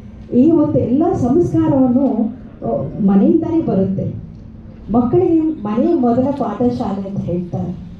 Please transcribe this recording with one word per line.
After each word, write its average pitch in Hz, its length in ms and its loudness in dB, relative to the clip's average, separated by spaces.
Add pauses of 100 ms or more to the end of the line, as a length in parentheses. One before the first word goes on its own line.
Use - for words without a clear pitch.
(340)
ಈ 277 160 6
ಒಂದು 294 280 2
ಎಲ್ಲ 285 340 2
ಸಂಸ್ಕಾರವನ್ನು, 269 1000 2 (520)
ಆ, 151 400 -4
ಮನೆಯಿಂದಾನೇ 320 540 4
ಬರುತ್ತೆ. 190 540 -2 (800)
ಮಕ್ಕಳಿಗೆ 330 480 2
ಮನೆ 285 540 0
ಮೊದಲ 247 320 2 (120)
ಪಾಠಶಾಲೆ 214 720 -2
ಅಂತ 196 120 -6
ಹೇಳ್ತಾರೆ. 180 800 -6